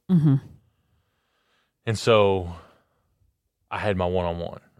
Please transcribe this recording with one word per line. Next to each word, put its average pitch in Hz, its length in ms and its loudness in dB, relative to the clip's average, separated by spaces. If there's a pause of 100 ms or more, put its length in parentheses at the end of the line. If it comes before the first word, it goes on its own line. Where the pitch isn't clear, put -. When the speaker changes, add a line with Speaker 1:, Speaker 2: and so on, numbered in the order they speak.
(100)
Speaker 1:
Mm-hmm. 151 240 4 (1500)
Speaker 2:
And 110 100 -2
so 98 560 2 (1160)
I - 80 -8
had 101 180 -2
my 90 100 -2
one-on-one, 87 540 -6 (200)